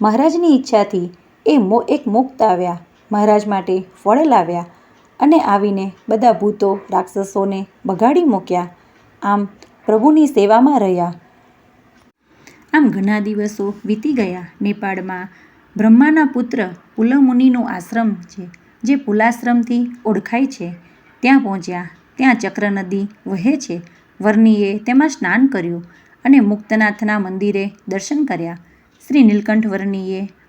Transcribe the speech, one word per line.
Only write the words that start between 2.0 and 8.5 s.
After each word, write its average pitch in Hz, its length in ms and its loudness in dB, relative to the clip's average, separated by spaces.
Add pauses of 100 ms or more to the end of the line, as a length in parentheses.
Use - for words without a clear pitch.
મુક્ત 240 360 -2
આવ્યા. 180 380 0 (320)
મહારાજ 208 340 2
માટે 190 380 -4 (200)
ફળ 214 200 4
લાવ્યા 175 420 0 (540)
અને - 200 4
આવીને 196 520 -2 (160)
બધા 220 240 2
ભૂતો 202 480 -2 (100)
રાક્ષસોને 196 760 -4 (200)
ભગાડી 247 380 2
મૂક્યા. 185 440 -2 (540)